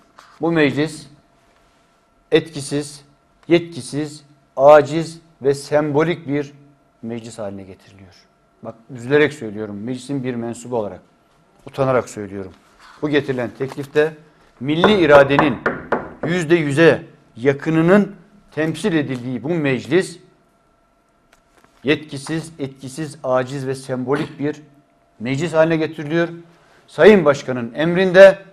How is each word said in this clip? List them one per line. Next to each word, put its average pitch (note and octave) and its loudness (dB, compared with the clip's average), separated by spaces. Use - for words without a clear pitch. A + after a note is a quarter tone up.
Bu E3 -2
meclis D3+ -2
etkisiz, D3 -4
yetkisiz, D#3 -4
aciz D3 6
ve C#3 0
sembolik D3+ -2
bir C#3+ -6
meclis A#2 -12
haline G2 -12
getiriliyor. F#2+ -20
Bak A2+ -14
üzülerek C#3 0
söylüyorum, G#2+ -10
meclisin B2+ -8
bir B2+ -6
mensubu A#2+ -8
olarak, G2 -6
utanarak C3 -2
söylüyorum. G2 -12
Bu D3+ -2
getirilen C3+ -2
teklifte D3+ -4
milli F3 2
iradenin C#3 6
yüzde E3+ 0
yüze D3 4
yakınının D#3+ 2
temsil D#3+ -4
edildiği B2+ -4
bu C3 -8
meclis D3 -2
yetkisiz, D3+ -6
etkisiz, C#3 -12
aciz C3 -2
ve C3+ -4
sembolik C3 -6
bir D3 -6
meclis C#3 -4
haline D#3+ 4
getiriliyor. D#3+ -2
Sayın F#3 6
Başkan'ın B2+ -2
emrinde F3+ 6